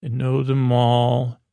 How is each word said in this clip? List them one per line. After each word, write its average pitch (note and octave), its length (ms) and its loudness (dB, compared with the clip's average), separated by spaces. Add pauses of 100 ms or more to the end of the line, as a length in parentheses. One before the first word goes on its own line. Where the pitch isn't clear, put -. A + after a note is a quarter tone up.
I D#3 60 -10
know C3 340 -2
them C3 300 0
all. A#2+ 680 0 (120)